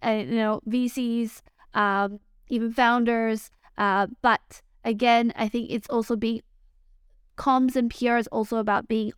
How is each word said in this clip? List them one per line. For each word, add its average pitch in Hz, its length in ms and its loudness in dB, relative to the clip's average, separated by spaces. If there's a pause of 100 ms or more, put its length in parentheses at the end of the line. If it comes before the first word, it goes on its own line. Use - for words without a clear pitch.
uh, 214 220 0
you 233 100 -2
know, 214 300 0
V 247 200 -2
Cs, 233 540 -4 (320)
um, 202 480 0 (280)
even 233 260 -2
founders. 233 760 2 (280)
Uh, 196 300 2 (120)
but - 400 0 (240)
again, 233 500 2
I 214 140 -4
think 240 220 -4
it's 226 180 -6
also 233 260 -2
being, 226 280 -2 (960)
comms 262 360 2
and 240 140 2
P - 180 -4
R 240 120 4
is 226 80 0
also 220 320 -2
about 208 280 0
being 220 320 -2